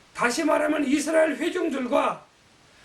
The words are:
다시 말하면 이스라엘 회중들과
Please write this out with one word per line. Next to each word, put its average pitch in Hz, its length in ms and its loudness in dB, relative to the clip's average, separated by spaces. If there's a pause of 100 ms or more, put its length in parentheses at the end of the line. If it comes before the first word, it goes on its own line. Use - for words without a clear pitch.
(140)
다시 247 300 -2
말하면 302 400 2
이스라엘 311 520 2
회중들과 285 880 -2 (600)